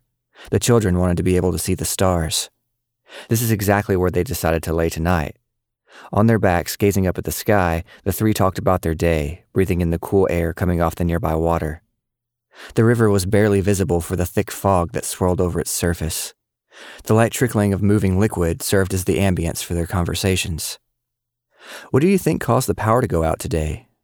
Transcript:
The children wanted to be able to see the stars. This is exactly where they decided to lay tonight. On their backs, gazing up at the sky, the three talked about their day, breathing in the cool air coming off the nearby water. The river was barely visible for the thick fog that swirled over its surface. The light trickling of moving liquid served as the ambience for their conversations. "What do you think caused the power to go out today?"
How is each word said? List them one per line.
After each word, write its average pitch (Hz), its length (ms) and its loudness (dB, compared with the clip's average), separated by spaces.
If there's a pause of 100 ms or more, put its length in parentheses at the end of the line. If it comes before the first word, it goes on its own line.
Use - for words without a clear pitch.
(500)
The 107 80 2
children 101 400 2
wanted 90 200 0
to 90 40 -2
be 92 140 2
able 90 160 0
to 85 60 -4
see 92 160 -2
the 80 100 -6
stars. 90 640 -2 (800)
This 113 140 0
is 113 80 0
exactly 101 460 0
where 90 140 2
they 90 140 0
decided 82 380 -2
to 82 100 -4
lay 82 160 0
tonight. 82 480 -2 (760)
On 107 140 4
their 113 120 4
backs, 87 380 0
gazing 98 300 2
up 87 120 -2
at 90 60 -4
the 80 80 -6
sky, 90 500 0 (220)
the 98 80 -2
three 110 200 0
talked 98 260 0
about 92 240 0
their 82 120 0
day, 80 580 -2
breathing 92 280 0
in 85 100 0
the 85 80 0
cool 95 320 2
air 85 240 0
coming 87 260 0
off 82 140 0
the 87 100 -4
nearby 85 300 0
water. 80 480 -2 (920)
The 117 100 2
river 113 260 4
was 98 160 2
barely 101 340 2
visible 90 400 0
for 92 160 -6
the 90 100 0
thick - 240 -4
fog 92 420 0
that - 120 -6
swirled 90 360 0
over 85 200 0
its - 100 -4
surface. - 640 -4 (720)
The 110 100 2
light 110 180 4
trickling 104 400 0
of 92 100 -2
moving 98 360 2
liquid 87 440 0
served 95 320 0
as 92 100 -2
the 87 140 0
ambience 87 440 0
for - 120 -8
their 85 120 -2
conversations. 87 920 -2 (1120)
"What 127 100 2
do 156 60 2
you 196 120 4
think - 220 -2
caused 123 280 0
the 92 60 0
power 110 260 2
to 123 80 -2
go 82 160 0
out 80 160 0
today?" 78 480 -4 (140)